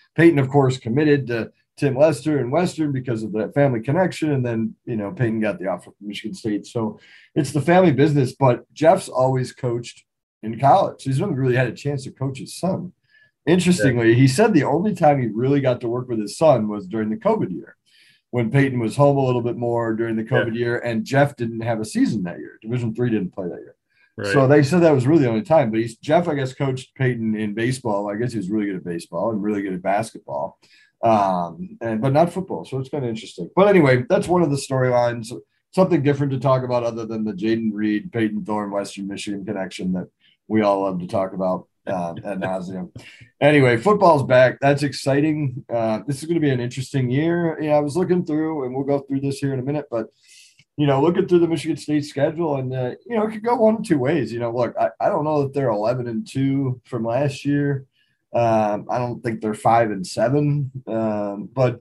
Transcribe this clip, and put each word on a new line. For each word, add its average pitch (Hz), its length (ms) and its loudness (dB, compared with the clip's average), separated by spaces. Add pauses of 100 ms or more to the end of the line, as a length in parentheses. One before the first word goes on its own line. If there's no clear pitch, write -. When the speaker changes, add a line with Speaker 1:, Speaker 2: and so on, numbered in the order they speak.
(160)
Speaker 1:
Peyton, 165 240 6
of 131 100 0
course, 135 280 4
committed 143 500 2
to 113 240 -6 (260)
Tim 127 200 0
Lester 151 420 2
and 123 140 -2
Western 160 400 0
because 117 300 -4
of 101 100 -8
that 107 200 -4
family 135 280 2
connection. 160 500 0
And 127 140 0
then, 113 300 -4 (100)
you 120 100 -6
know, 101 160 -4
Peyton 110 300 -2
got 101 180 -2
the 90 80 -6
offer 92 240 -6
from 101 160 -18
Michigan 101 260 -10
State. 104 320 -6
So 110 340 -6 (340)
it's 147 180 -2
the 147 100 0
family 175 300 6
business, 143 420 2
but 123 300 2 (100)
Jeff's - 360 4
always 131 420 0
coached - 540 -6 (360)
in 113 180 -8
college. 151 440 4
He's 135 160 -2
never 190 140 -2
really 127 240 0
had 131 100 2
a 101 60 -6
chance 139 320 -6
to 98 60 -12
coach 135 280 -8
his - 180 -14
son. 110 360 -6 (520)
Interestingly, 139 640 4
Speaker 2:
Yeah. 117 60 6
Speaker 1:
he 135 120 6
said 208 260 4
the 151 100 4
only 165 320 0
time 147 260 4
he 120 60 -2
really 131 340 0
got 127 200 0
to 117 80 -6
work 127 180 -6
with 117 120 -4
his 104 180 -8
son 127 300 4
was 101 200 -6
during 107 220 -4
the 110 80 -4
covid 185 340 0
year, - 240 -12 (560)
when 117 200 -2
Peyton 135 280 2
was 110 160 -2
home 143 220 4
a 135 80 2
little 123 160 0
bit 117 160 -4
more 117 380 -2
during 113 200 -2
the 110 80 -2
covid 117 320 0
Speaker 2:
Yeah. 117 40 -4
Speaker 1:
year, 120 200 -2
and 117 260 -4
Jeff 139 300 2
didn't 117 260 -6
have 117 180 -2
a 214 60 -6
season 175 380 -2
that 85 160 -8
year. - 220 -16
Division 117 340 -4
three 123 140 0
didn't 98 240 -2
play 92 160 -8
that 69 100 -12
year. - 160 -20 (420)
Speaker 2:
Right. 101 140 -4
Speaker 1:
So 135 160 4
they 147 160 6
said 175 180 2
that 160 140 6
was 120 120 2
really 156 160 6
the 123 60 2
only 110 120 0
time. 143 300 2
But 110 100 0
he's, 117 160 -8
Jeff, 170 320 0
I 151 60 -2
guess, 131 180 -4
coached 131 420 -4
Peyton 113 400 0
in 107 180 -4
baseball. 110 560 -2
I 104 60 -6
guess 117 160 -4
he 113 60 -6
was 92 120 -6
really 107 180 -2
good 95 100 -6
at 78 80 -12
baseball 87 460 -6
and 101 120 -4
really 104 180 -2
good 98 120 -6
at 87 80 -8
basketball. 95 760 -6 (460)
Um, 92 760 0
and, 110 200 -4
but 135 120 0
not 170 180 4
football. 110 340 -8
So 131 140 -8
it's 131 100 -8
kinda 139 180 -6
interesting. 110 480 -10
But 196 120 6
anyway, 135 420 6
that's 185 180 0
one 175 140 2
of 156 80 2
the 143 60 0
storylines. 123 760 0 (420)
Something 180 280 4
different 139 300 0
to 135 80 -4
talk 131 240 2
about 123 200 -2
other 113 220 -4
than 110 200 -4
the 104 80 -4
Jayden 110 400 0
Reed, 104 380 -2
Peyton 107 340 -2
Thorne, 104 260 -4
Western 101 360 -6
Michigan 98 380 -8
connection 95 480 -6
that 90 140 -4 (400)
we 110 140 2
all 98 220 2
love 95 160 -2
to 90 80 -8
talk 95 260 -4
about, 92 340 -4 (180)
uh, 87 280 -6 (100)
ad 98 160 -8
nauseam. 92 520 -8 (500)
Anyway, 135 360 6
football's 170 460 4
back. 127 380 4
That's 143 220 2
exciting. 143 880 -2
Uh, 113 360 -2
this 139 160 -6
is 156 60 -10
gonna 170 100 0
be 147 100 2
an 127 120 0
interesting 127 500 -4
year. 165 500 0
You 156 80 -2
know, 151 60 4
I 147 60 4
was 147 160 -4
looking 175 280 2
through, 156 380 -2
and 123 100 -6
we'll 135 120 -4
go 139 140 2
through 139 200 -4
this 139 200 -4
here 139 140 -2
in 131 60 -4
a 123 40 -6
minute, 143 280 -4
but, 113 160 -4 (680)
you 147 100 2
know, 135 140 2
looking 175 260 2
through 175 120 6
the 170 80 4
Michigan 156 300 -4
State 147 280 -2
schedule, 156 500 -2
and, 127 180 -4
uh, 127 180 -4 (140)
you 240 120 -6
know, 208 100 2
it 220 40 -6
could 214 120 -10
go 240 120 2
one 220 200 4
of - 80 -6
two 151 160 2
ways. 127 320 0
You 117 80 -6
know, 117 160 -4
look, 120 240 -2
I, 113 100 2 (100)
I 131 100 2
don't 175 160 0
know 151 180 0
that 135 100 -6
they're 139 160 0
eleven 117 380 0
and 113 200 -6
two 135 580 -2
from 117 200 -6
last 135 400 -2
year. 143 400 -2 (480)
Um, 110 560 0
I 117 80 -2
don't 120 240 -4
think 113 180 -4
they're 107 140 -4
five 117 380 2
and 95 140 -6
seven, 143 640 0 (180)
um, 104 640 -4
but, 123 280 0